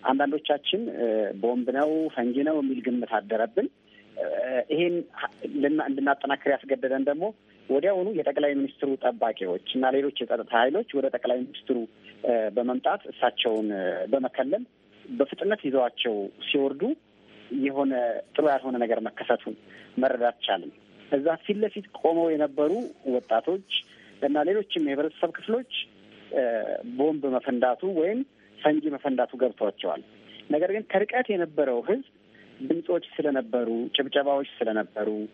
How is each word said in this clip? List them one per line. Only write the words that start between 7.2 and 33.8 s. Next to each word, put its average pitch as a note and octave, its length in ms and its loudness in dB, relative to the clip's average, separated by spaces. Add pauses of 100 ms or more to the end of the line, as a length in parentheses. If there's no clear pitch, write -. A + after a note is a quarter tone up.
ወዲያውኑ F3+ 420 2
የጠቅላይ D3 420 0
ሚኒስትሩ C#3 360 -2 (100)
ጠባቂዎች A2 720 -2
እና C3 200 0
ሌሎች C#3 260 2
የጸጥታ A#2 360 -2
ኃይሎች C#3 400 2
ወደ C3+ 160 0
ጠቅላይ B2+ 300 0
ሚኒስትሩ B2+ 380 -4 (760)
በመምጣት B2+ 560 0
እሳቸውን A2 600 0 (400)
በመከለል C3 560 0 (420)
በፍጥነት G#3 580 -2
ይዘዋቸው B2 520 0 (280)
ሲወርዱ C#3 380 0 (760)
የሆነ C#3 360 2 (360)
ጥሩ D3+ 160 2
ያልሆነ C3 320 2
ነገር A#2 240 0
መከሰቱን A#2 540 -4 (420)
መረዳት B2 440 2
ቻልን። - 320 -4 (380)
እዛ C#3+ 160 2 (100)
ፊት G#3 200 -2
ለፊት G#3 280 -4 (100)
ቆመው E3 340 2
የነበሩ D3 420 2 (360)
ወጣቶች B2 640 0 (520)
እና C#4+ 220 2
ሌሎችም G3+ 420 0
የህብረተሰብ D3 480 -2
ክፍሎች A#3+ 380 -4 (1200)
ቦምብ C#3+ 380 0
መፈንዳቱ B2 500 0 (140)
ወይም F#3 240 2 (400)
ፈንጂ D3+ 320 2
መፈንዳቱ C3 460 -2
ገብቷቸዋል። G#2+ 640 -2 (480)
ነገር D#3 220 2
ግን G#3+ 120 -4
ከርቀት G#3+ 460 0
የነበረው D3+ 520 0
ህዝብ G#3 240 -2 (540)
ድምጾች E3+ 500 -2
ስለነበሩ፣ B2+ 600 -2 (220)